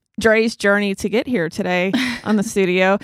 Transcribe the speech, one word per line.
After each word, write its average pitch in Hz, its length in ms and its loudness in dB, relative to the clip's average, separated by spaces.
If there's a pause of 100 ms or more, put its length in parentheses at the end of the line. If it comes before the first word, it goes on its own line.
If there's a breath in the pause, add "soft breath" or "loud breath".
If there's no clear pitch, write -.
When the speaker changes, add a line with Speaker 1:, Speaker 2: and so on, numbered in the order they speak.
(200)
Speaker 1:
Dre's 226 340 2
journey 202 420 0
to - 120 -6
get 208 180 -2
here 202 220 -2
today 180 420 -2 (180)
Speaker 2:
<laughs> 233 160 -8
Speaker 1:
on 214 120 0
the 208 80 0
studio. 190 600 2